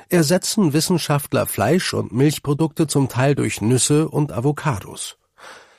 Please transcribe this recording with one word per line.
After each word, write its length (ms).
ersetzen 640
Wissenschaftler 720
Fleisch- 480
und 180
Milchprodukte 760
zum 240
Teil 240
durch 260
Nüsse 480
und 240
Avocados. 840